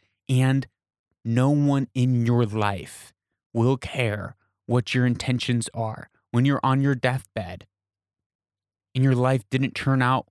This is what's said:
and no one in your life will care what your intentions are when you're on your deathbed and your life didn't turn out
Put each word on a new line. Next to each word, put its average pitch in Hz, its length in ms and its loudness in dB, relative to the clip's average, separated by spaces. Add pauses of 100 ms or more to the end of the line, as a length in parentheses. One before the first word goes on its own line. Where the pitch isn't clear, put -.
(280)
and 131 400 2 (560)
no 123 280 2
one 143 420 2
in 123 320 2
your 120 200 2
life 101 680 -6 (400)
will 123 240 2
care 107 580 -6 (300)
what 120 280 -2
your 123 120 2
intentions 123 680 -2
are 110 360 -8 (220)
when 120 120 2
you're 139 200 2
on 131 180 2
your 139 140 2
deathbed 123 720 -6 (1300)
and 127 120 0
your 135 100 4
life 127 340 0
didn't 131 260 -2
turn 135 260 0
out 127 300 0